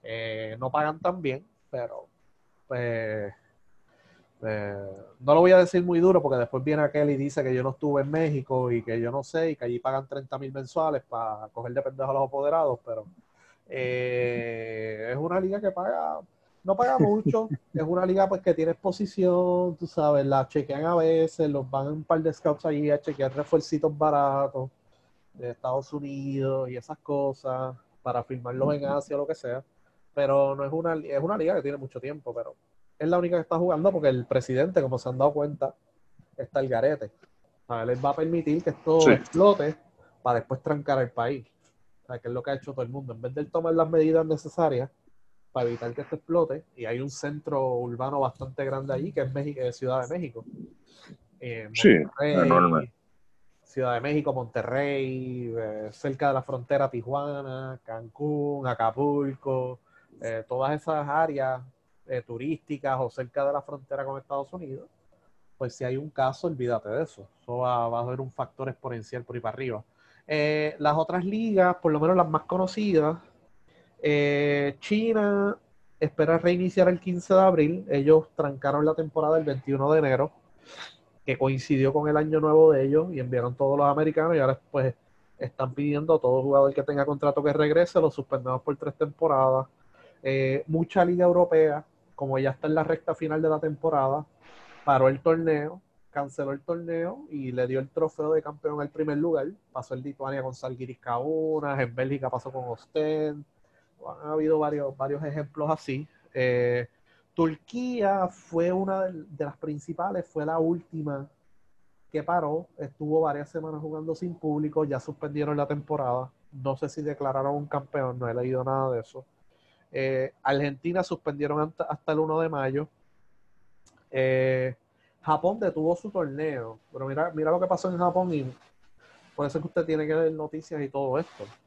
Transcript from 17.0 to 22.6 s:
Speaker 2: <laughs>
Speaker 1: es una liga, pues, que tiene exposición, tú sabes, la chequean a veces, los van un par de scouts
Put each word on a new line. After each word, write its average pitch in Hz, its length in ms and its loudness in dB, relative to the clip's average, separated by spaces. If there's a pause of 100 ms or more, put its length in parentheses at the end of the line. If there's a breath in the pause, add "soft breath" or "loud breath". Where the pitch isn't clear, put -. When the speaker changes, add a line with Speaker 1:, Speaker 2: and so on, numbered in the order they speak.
Speaker 2:
<laughs> - 240 -10
Speaker 1:
es 160 100 -2
una 180 220 0
liga, 190 240 4
pues, 190 120 -2
que 175 120 2
tiene 160 180 2
exposición, 180 1040 2
tú 175 100 -8
sabes, 147 400 4
la 135 220 4
chequean 143 380 -2
a 170 100 2
veces, 160 540 4
los 139 200 -2
van 135 180 -2
un 156 160 -6
par 165 180 2
de 156 100 2
scouts 147 340 -2